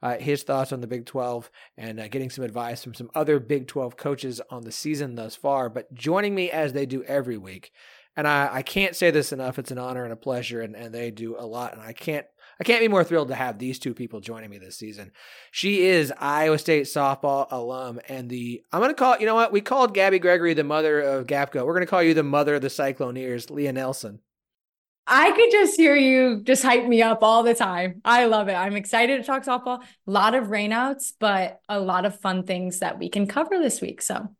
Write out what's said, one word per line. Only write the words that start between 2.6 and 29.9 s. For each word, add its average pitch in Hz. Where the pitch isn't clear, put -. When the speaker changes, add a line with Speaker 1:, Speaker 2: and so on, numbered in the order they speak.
Speaker 1:
from 120
some 120
other 151
Big 131
Twelve 127
coaches 131
on 123
the 110
season 139
thus 110
far. 135
But 117
joining 185
me 180
as 151
they 139
do 131
every 127
week, 95
and 147
I, 143
I 131
can't 190
say 175
this 147
enough, 131
it's 123
an 127
honor 127
and 117
a -
pleasure, 120
and, 107
and 113
they 117
do 113
a 113
lot, 117
and 110
I 110
can't, 147
I -
can't 233
be 226
more 196
thrilled 160
to 131
have 123
these 127
two 127
people 113
joining 110
me 101
this 92
season. 104
She 190
is 160
Iowa 156
State 151
softball 139
alum, 127
and 127
the, 120
I'm 165
gonna 262
call, 254
you 214
know 220
what? 226
We 202
called 247
Gabby 190
Gregory 175
the 156
mother 151
of 135
Gapco. 139
We're 160
gonna 180
call 180
you 165
the 156
mother 147
of 139
the 135
Cycloneers, 127
Leah 143
Nelson. 127
Speaker 2:
I 285
could 466
just 415
hear 294
you 262
just 254
hype 247
me 233
up 226
all 226
the 233
time. 185
I 240
love 214
it. 196
I'm 196
excited 233
to 233
talk 269
softball. 247
A -